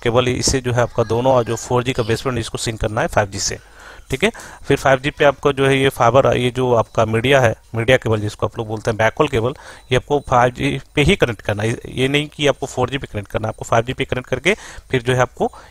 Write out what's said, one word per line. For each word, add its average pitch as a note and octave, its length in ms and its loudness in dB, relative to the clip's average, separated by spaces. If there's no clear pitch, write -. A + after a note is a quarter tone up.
cable B2 240 2
है, C3 80 0
इससे B2+ 260 -2
जो B2 120 -4
है A#2+ 100 2
आपका A#2 220 0
दोनों A#2+ 380 2
जो A2 140 -4
फ़ोर B2 260 -2
जी B2+ 100 -2
का B2 100 -2
बेसबैंड A#2 360 -2
इसको A2+ 200 -6
sync A2 220 -6
करना G#2+ 200 -2
है E3 60 0
फ़ाइव G#2+ 220 0
जी G#2+ 100 -8
से। - 200 -6
ठीक C3+ 140 -2
है, F#3 60 2
फिर - 80 4
फ़ाइव C3+ 240 2
जी D3 100 -2
पे D3+ 140 0
आपको C#3+ 280 2
जो C3+ 140 0
है C3+ 120 4
ये C3+ 100 4
fiber, B2 480 4
ये B2 140 0
जो B2 240 0
आपका A2+ 300 0
media A#2 360 2
है, A2 140 2
media A#2 220 2
cable A2 240 0
जिसको G#2 260 -4
आप - 120 -6
लोग A2+ 100 -6
बोलते A2 220 -4
हैं A2 60 -2
backhaul A2+ 320 2
cable, B2 260 -2
ये B2+ 40 2
आपको C#3+ 220 0
फ़ाइव B2 240 4
जी C#3 280 -4
पे D3 80 2
ही F3+ 140 4
connect A#2+ 260 0
करना G#2 200 -4
है। A2 140 -2
ये - 220 -2
नहीं D3 200 -2
कि D3 180 -4
आपको C3+ 200 0
फ़ोर B2 240 -2
जी C3+ 80 -6
पे C3+ 80 -10
connect G#2 240 -8
करना A2 180 -4
है, - 20 -4
आपको - 140 -10
फ़ाइव A#2 200 0
जी C3 80 -8
पे C3 120 -4
connect B2+ 240 -6
करके D#3 260 0
फिर B2+ 120 0
जो B2+ 100 0
है B2+ 80 2
आपको G3 320 0